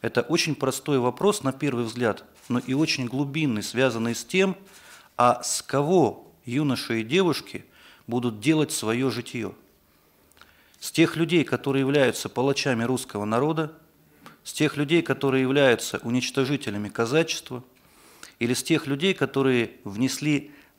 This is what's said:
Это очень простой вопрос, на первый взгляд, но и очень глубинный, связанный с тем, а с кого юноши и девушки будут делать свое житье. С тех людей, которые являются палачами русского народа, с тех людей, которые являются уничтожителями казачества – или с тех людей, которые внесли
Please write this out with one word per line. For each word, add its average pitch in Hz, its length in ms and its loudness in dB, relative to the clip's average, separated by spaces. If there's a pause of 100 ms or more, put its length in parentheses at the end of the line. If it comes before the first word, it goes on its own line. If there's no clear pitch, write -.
Это 120 200 0
очень 156 340 0
простой 135 440 0
вопрос, 127 440 0
на 131 100 0
первый 123 320 -2
взгляд, 113 400 -2 (240)
но 120 100 0
и 131 140 -4
очень 143 320 0
глубинный, 135 580 -2
связанный 117 520 0
с - 80 -10
тем, 190 340 0 (600)
а 120 260 4
с - 180 -4
кого 143 680 2 (160)
юноши 123 560 -2
и - 20 -4
девушки 147 600 0 (400)
будут 120 340 -2
делать 151 320 2
свое 120 380 0
житье. 113 460 -6 (1200)
С - 120 -10
тех - 240 4
людей, 160 280 2
которые 135 380 0
являются 135 480 2
палачами 131 540 0
русского 117 420 -4
народа, 151 480 0 (680)
с - 80 -14
тех 151 260 0
людей, 151 240 2
которые 131 420 0
являются 131 560 2
уничтожителями 123 920 -2
казачества – 127 720 -2 (760)
или 120 140 0
с - 100 -2
тех 156 240 0
людей, 147 260 0
которые 131 580 2 (120)
внесли 131 680 -2 (280)